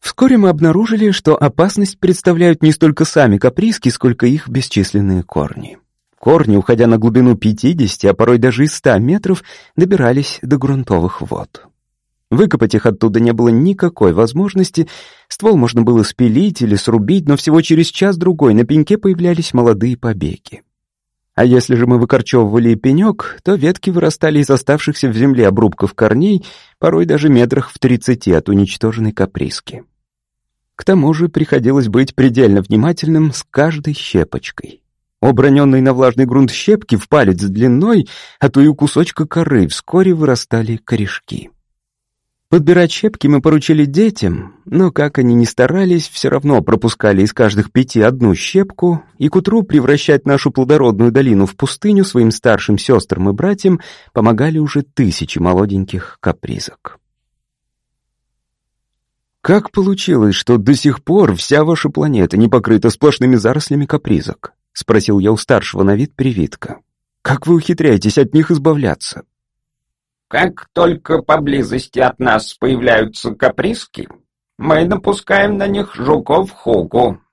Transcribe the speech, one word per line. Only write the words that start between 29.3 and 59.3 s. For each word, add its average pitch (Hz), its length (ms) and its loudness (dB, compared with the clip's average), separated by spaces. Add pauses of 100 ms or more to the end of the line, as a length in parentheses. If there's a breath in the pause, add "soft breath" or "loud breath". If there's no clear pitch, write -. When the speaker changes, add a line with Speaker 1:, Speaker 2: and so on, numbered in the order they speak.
Speaker 1:
К - 60 -18
тому 165 280 2
же 160 160 0
приходилось 135 600 0
быть 123 260 0
предельно 117 480 2
внимательным 156 720 0
с - 180 -12
каждой 151 440 -2
щепочкой. - 840 -6 (400)
У 110 60 0
оброненной 135 540 4
на 131 120 2
влажный 127 320 2
грунт 127 280 0
щепки - 420 -2
в 98 140 -4
палец 101 340 2
длиной, 127 640 0 (300 loud breath)
а 139 100 0
то 139 120 2
и 147 80 6
у 147 80 2
кусочка 151 500 -2
коры 147 400 0
вскоре 185 480 0
вырастали 120 600 -2
корешки. - 760 -8 (960)
Подбирать 170 440 2
щепки - 340 -4
мы 143 160 2
поручили 156 440 2
детям, 143 680 -2 (120)
но, 170 260 0
как 147 260 -4
они 123 160 2
ни 120 100 4
старались, 175 640 0
все - 220 -4
равно 139 320 0
пропускали 107 600 0
из 107 100 0
каждых 107 400 -2
пяти 127 280 0
одну 113 360 2
щепку, 185 680 -2 (160)
и 139 100 0
к - 60 -6
утру 196 300 0
превращать 147 600 0
нашу 139 260 0
плодородную 123 580 2
долину 113 360 2
в - 100 -8
пустыню 196 480 0
своим 120 260 0
старшим 107 480 -2
сестрам 95 500 0
и 101 40 0
братьям 180 480 -2 (320 loud breath)
помогали 120 460 0
уже 147 240 -2
тысячи 85 580 -4
молоденьких 95 800 -2
капризок. - 800 -10 (2500)